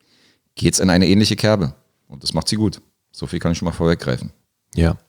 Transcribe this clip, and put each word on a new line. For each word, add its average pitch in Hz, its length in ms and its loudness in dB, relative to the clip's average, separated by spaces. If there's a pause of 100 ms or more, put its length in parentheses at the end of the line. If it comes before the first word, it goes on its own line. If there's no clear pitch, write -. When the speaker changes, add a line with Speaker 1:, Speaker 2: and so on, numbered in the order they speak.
(560)
Speaker 1:
geht's - 240 0
in 95 100 2
eine 90 180 4
ähnliche 101 300 4
Kerbe. 104 360 0 (360)
Und 69 120 -20
das - 120 -8
macht 80 160 -4
sie 107 80 -2
gut. 107 240 -2 (300)
So - 160 -14
viel 85 120 -6
kann 85 140 0
ich - 40 -4
schon - 80 -6
mal 85 60 -2
vorweggreifen. 82 640 -2 (420)
Speaker 2:
Ja, 82 220 2 (100)